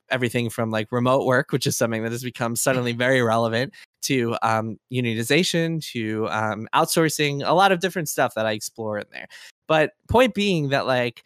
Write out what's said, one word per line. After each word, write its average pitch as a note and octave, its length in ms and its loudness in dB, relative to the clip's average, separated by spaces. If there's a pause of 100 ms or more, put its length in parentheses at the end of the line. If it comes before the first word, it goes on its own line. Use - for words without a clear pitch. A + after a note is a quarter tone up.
(100)
everything A#2+ 400 0
from, A2+ 200 -4
like, A2 220 -4
remote B2 320 2
work, B2+ 280 2
which C#3 140 -2
is B2 80 0
something A2+ 280 -2
that A2+ 100 -4
has A#2+ 100 -6
become A#2 320 -4
suddenly B2 380 0
very B2 300 2
relevant, A2+ 500 0 (300)
to, A#2 400 0
um, A2 360 -2 (140)
unionization, C#3+ 920 0 (100)
to, A2 360 -4
um, G#2+ 460 -4
outsourcing, D3 680 0
a A2+ 120 2
lot F#3+ 180 6
of F3 80 0
different F3 300 -4
stuff C3 240 0
that A2 100 -2
I A2 80 0
explore G#2+ 460 -6
in - 120 -8
there. B1+ 160 -14 (400)
But D#3 260 2 (140)
point A#3 280 4
being F#3 340 0
that, C3 180 0
like, B2 400 -2